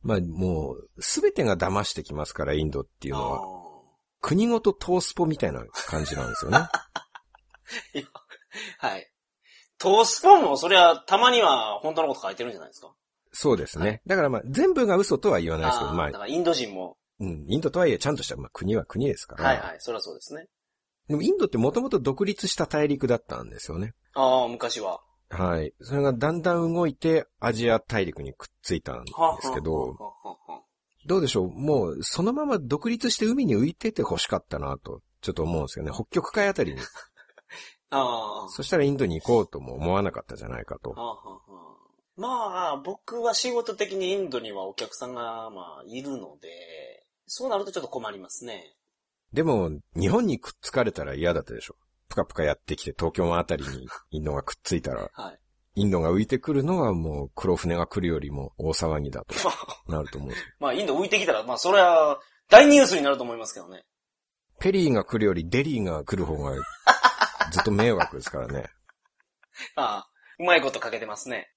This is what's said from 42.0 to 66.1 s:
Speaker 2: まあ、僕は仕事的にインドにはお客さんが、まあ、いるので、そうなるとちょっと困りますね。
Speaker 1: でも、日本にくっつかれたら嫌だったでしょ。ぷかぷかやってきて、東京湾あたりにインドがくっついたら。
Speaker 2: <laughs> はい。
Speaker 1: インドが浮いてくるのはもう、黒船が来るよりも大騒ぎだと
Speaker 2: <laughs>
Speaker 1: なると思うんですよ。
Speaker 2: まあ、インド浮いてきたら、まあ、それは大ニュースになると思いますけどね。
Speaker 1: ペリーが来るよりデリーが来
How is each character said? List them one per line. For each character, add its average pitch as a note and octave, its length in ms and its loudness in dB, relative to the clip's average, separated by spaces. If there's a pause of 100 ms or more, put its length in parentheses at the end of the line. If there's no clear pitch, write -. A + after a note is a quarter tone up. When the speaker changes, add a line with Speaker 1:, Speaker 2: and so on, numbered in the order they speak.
Speaker 2:
ま G3+ 560 -4
あ、 C#3 40 -4
僕 C#3 460 -10
は A#3 100 2
仕 B3 200 -2
事 A#3 220 -2
的 G3 180 -4
に F#3+ 200 -2
イ G3 40 0
ン F#3+ 120 -4
ド B2+ 120 -4
に A2 120 -12
は F#2+ 140 -8
お G2 80 -10
客 - 200 -10
さ B2 120 -10
ん B2+ 80 -12
が、 A2+ 360 -8
ま F2 300 -16
あ、 - 60 -20
い A#2+ 160 -12
る C#3 160 -8
の D#2 200 -16
で、 E2 680 -20 (200)
そ - 200 -10
う B3+ 40 -4
な G#3 60 0
る G3 80 -2
と G3 80 -12
ち F#3 60 -6
ょ - 20 -4
っ - 20 -10
と A#2+ 60 -12
困 A2 220 -8
り G2+ 80 -14
ま F2+ 100 -18
す - 160 -14
ね。 F#2 300 -16 (580)
Speaker 1:
で B2+ 100 0
も、 A2 280 2 (240)
日 F#2 140 0
本 A3 180 2
に D3+ 120 0
く - 120 -14
っ - 100 -18
つ - 100 -10
か B2+ 140 0
れ G#2+ 80 -2
た D2 120 -8
ら C#2 100 -8
嫌 E2+ 200 0
だ D#2 60 -2
っ - 40 -12
た - 80 -14
で A1+ 80 -12
し - 100 -16
ょ。 - 60 -20 (320)
ぷ - 80 -6
か - 80 0
ぷ - 100 -12
か E2 80 -2
や D2 120 2
っ - 40 -8
て - 180 -8
き - 80 -14
て、 - 120 -10
東 E2 160 -2
京 F2 160 0
湾 E2+ 100 2
あ F2 60 0
た E2 120 -2
り C#2 100 -8
に C2 200 -12 (240)
イ D#2 100 -8
ン D2+ 40 -8
ド D2+ 80 -2
が C#2 100 -4
く - 100 -10
っ - 100 -10
つ - 120 -2
い D#2+ 80 -2
た C2 100 -6
ら。 G1+ 180 -8
Speaker 2:
<laughs> - 40 -20
は - 180 -14
い。 - 60 -20 (360)
Speaker 1:
イ G2+ 100 0
ン G2+ 60 4
ド F2+ 100 2
が E2 120 2
浮 G2 80 2
い A2 60 0
て B2+ 140 -2
く D#3 120 -4
る C#3 120 2
の F3+ 160 0
は A#2 120 0
も D#2 340 -4
う、 - 100 -16
黒 F#2 180 2
船 E2+ 220 -2
が F2 100 -2
来 - 140 -6
る F2 80 0
よ E2 100 0
り C#2+ 120 -8
も C#2 280 -8
大 D#2+ 120 -2
騒 D#2 300 0
ぎ C#2+ 100 -6
だ C2 140 -12
と - 100 -14 (280)
Speaker 2:
<laughs> - 300 -16
Speaker 1:
な D#2 100 -4
る C#2+ 60 -8
と C#2+ 100 -12
思 C#2+ 80 -10
う C2 40 -8
ん - 20 -10
で - 40 -10
す - 60 -10
よ。 - 60 -14 (100)
Speaker 2:
ま C#3+ 100 -2
あ、 B2+ 40 -2
イ F#3 100 -2
ン G3+ 40 -4
ド C#3+ 120 -2
浮 G3 80 0
い - 20 -6
て G3+ 100 2
き F3+ 80 0
た D3 80 2
ら、 G#2+ 100 -2
ま A#2+ 100 -4
あ、 - 40 -6
そ F3+ 120 0
れ G3+ 80 8
は D#3+ 420 6 (280)
大 B3+ 180 12
ニ C#4+ 120 10
ュ C4+ 40 10
ー B3 40 8
ス F#3 100 2
に D3+ 60 0
な C#3 80 2
る C#3 80 4
と B2+ 40 -6
思 A#2+ 120 -6
い - 20 -10
ま A2+ 100 -10
す - 80 -10
け G2+ 60 -14
ど F2 80 -20
ね。 F2+ 160 -20 (720)
Speaker 1:
ペ F#3+ 140 0
リ F#3 160 4
ー C3+ 40 4
が G#2 120 2
来 - 140 -2
る G#2+ 80 4
よ F#2+ 80 4
り E2+ 140 -4
デ A#2+ 140 2
リ C#3+ 160 -2
ー G#2+ 60 0
が D#2+ 200 -2
来 - 120 -2